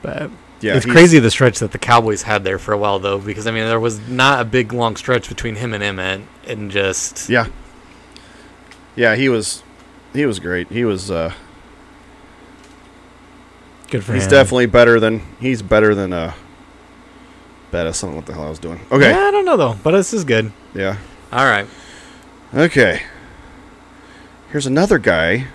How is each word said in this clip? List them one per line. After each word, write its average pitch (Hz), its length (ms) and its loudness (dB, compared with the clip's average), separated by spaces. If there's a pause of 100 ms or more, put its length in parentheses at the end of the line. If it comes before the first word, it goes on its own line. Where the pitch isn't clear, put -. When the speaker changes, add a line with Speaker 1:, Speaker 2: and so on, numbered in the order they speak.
Speaker 1:
But 143 280 -10 (320)
Speaker 2:
Yeah, 107 140 0
Speaker 1:
it's 123 100 2
Speaker 2:
he's 123 80 -4
Speaker 1:
crazy 165 260 6
the 113 120 2
stretch 127 280 0
that 107 120 -4
the - 80 -10
Cowboys 113 440 0
had 104 200 -2
there 92 160 -4
for - 140 -4
a 104 40 -2
while, 101 220 -2
though, 98 200 -4
because, 104 280 -8
I 113 40 -4
mean, 113 140 -4
there 113 140 0
was 110 280 -4
not 131 340 2
a 117 40 -2
big, 117 280 -2
long 117 220 -2
stretch 123 340 -4
between 117 260 -8
him 113 180 -8
and 101 100 -6
Emmett, 95 380 -4 (240)
and 107 260 -10
just 98 580 -4
Speaker 2:
Yeah. 113 180 2 (1500)
Yeah, 113 200 2
he 135 140 2
was, 113 340 -2 (500)
he 143 120 0
was 107 140 -2
great. 87 300 -4
He 117 160 -4
was, 98 260 -4
uh, 82 220 -4 (2500)
Speaker 1:
Good 110 120 -4
for 107 100 -6
Speaker 2:
he's 95 120 0
Speaker 1:
him. 95 60 2
Speaker 2:
definitely 127 340 6
better 117 340 8
than, 110 220 0 (180)
he's 120 220 -2
better 107 320 4
than, 98 200 -4
uh, 82 200 -6 (1400)
Bettis. 82 340 -4
I 98 40 -8
don't 78 60 -8
know 73 40 -10
what 73 80 -12
the 78 80 -12
hell 78 120 -10
I 76 40 -8
was 78 100 -12
doing. 82 200 -10 (120)
Okay. 131 180 6
Speaker 1:
Yeah, 359 180 4
I 403 40 2
don't 392 140 0
know, 320 120 2
though. 131 180 0
Bettis 180 380 0
is 208 100 -4
good. 110 280 0 (220)
Speaker 2:
Yeah. 98 240 -4 (340)
Speaker 1:
All 127 140 2
right. 104 220 0 (880)
Speaker 2:
Okay. 131 500 2 (1500)
Here's 147 140 -4
another 160 320 2
guy 95 580 0